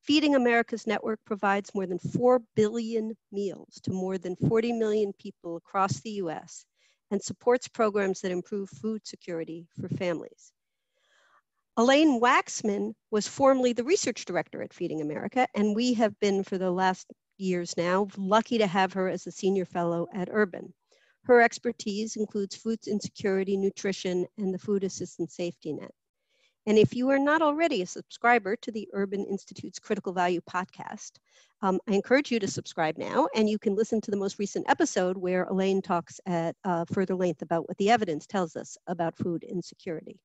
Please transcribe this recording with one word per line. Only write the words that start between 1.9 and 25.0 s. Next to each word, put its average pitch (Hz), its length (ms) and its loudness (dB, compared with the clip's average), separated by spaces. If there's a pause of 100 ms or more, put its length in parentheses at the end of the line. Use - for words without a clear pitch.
four 247 420 2 (160)
billion 220 580 0 (160)
meals 196 520 -6
to - 100 -4
more 185 240 -4
than 180 180 -6 (140)
forty 226 240 2
million 214 460 0
people 175 380 -12
across - 440 -2
the 226 120 -10
U 190 180 -4
S - 340 -12 (460)
and 202 120 -2
supports - 460 0
programs 202 520 0
that 185 120 -2
improve 190 360 -4
food 220 380 -8
security 165 600 -10 (140)
for 185 80 -8
families. - 640 -6 (1300)
Elaine 269 420 6
Waxman 220 720 2 (200)
was 208 160 0
formerly 262 440 4
the 233 120 -2
research 269 400 0
director - 360 -4
at - 140 -10
Feeding 160 260 -4
America, 208 540 -2
and 208 220 2
we 247 180 2
have 214 240 2
been, 196 240 2
for 190 160 -4
the 185 120 0
last 185 360 0 (320)
years 180 380 -2
now, 185 320 2 (100)
lucky 214 400 2
to 208 80 4
have 185 260 0
her 185 160 -2
as 180 200 -6
a 170 40 -12
senior 190 320 0
fellow 170 480 -2
at 185 200 -6
Urban. 190 420 -2 (480)
Her 240 180 6
expertise 226 760 0
includes 202 400 -4
food 226 320 -4
insecurity, 196 680 -2
nutrition, 190 680 -2 (100)
and 190 160 -2
the 180 60 -4
food 196 240 0
assistance 185 540 -6